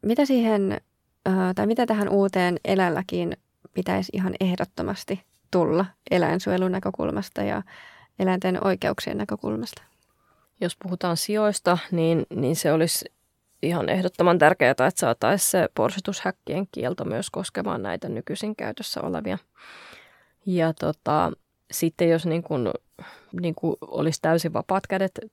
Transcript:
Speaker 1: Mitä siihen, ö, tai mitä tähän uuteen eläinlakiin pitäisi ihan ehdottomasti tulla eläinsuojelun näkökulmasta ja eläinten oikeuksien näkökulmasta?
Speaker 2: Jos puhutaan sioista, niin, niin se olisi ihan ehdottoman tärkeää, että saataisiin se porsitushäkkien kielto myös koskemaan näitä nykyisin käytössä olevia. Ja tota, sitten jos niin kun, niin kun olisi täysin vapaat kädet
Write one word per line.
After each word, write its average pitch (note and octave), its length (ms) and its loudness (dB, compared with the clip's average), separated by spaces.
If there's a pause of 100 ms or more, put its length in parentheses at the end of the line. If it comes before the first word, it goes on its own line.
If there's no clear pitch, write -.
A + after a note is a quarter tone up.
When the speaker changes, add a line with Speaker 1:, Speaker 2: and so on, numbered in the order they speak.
Speaker 1:
Mitä A#3+ 240 2
siihen, A3 560 2 (460)
ö, F#3+ 40 4 (240)
tai G#3 120 0
mitä A3+ 180 2
tähän G#3+ 240 0
uuteen F#3+ 560 4
eläinlakiin F3+ 720 0 (360)
pitäisi F#3 400 -2
ihan F#3 260 -2
ehdottomasti - 840 -4 (280)
tulla F3 340 4 (260)
eläinsuojelun F3+ 600 0
näkökulmasta F#3+ 720 -4
ja G3+ 200 -4 (580)
eläinten F#3 480 0
oikeuksien G3+ 500 -2
näkökulmasta? G#3+ 640 -6 (800)
Speaker 2:
Jos F3 220 -4
puhutaan F3+ 340 -2
sioista, G#3 600 2 (140)
niin, E3 380 2
niin C#3 260 0
se D3+ 180 2
olisi D#3+ 320 2 (560)
ihan D#3+ 280 0
ehdottoman F3+ 480 2
tärkeää, D3 340 6
että C3+ 240 2
saataisiin C#3 560 2
se F#3 240 2
porsitushäkkien F#3 960 -2
kielto - 340 -6
myös A2 240 -4
koskemaan F#3+ 540 -6
näitä F#2+ 260 -6
nykyisin G#3 460 -6
käytössä - 460 -8
olevia. - 360 -6 (1080)
Ja E3 280 2
tota, - 580 0 (400)
sitten E3 380 0
jos E3 160 2
niin E3+ 180 0
kun, B2 300 -2 (680)
niin E3 140 -2
kun - 260 -2
olisi D3+ 400 -2
täysin D#3+ 320 2
vapaat - 340 -2
kädet F#3+ 320 -2 (140)